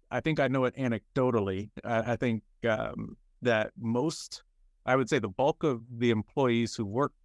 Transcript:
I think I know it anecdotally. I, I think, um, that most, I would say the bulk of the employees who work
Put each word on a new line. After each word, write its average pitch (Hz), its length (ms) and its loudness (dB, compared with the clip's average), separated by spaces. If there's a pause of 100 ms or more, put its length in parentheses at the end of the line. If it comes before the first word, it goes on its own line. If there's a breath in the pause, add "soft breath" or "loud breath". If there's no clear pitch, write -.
(100)
I 127 100 -2
think 156 180 0
I 139 100 2
know 131 180 2
it 120 100 -2
anecdotally. 113 920 0 (120)
I, 117 300 -2
I 113 40 0
think, 113 260 -2 (260)
um, 110 480 -4 (240)
that 110 300 2 (100)
most, 120 640 -4 (420)
I 127 120 4
would 131 120 0
say 151 100 2
the 107 100 -2
bulk 135 360 0
of 127 160 0 (100)
the 120 200 2
employees 117 640 2
who 117 100 -6
work 113 280 -2 (120)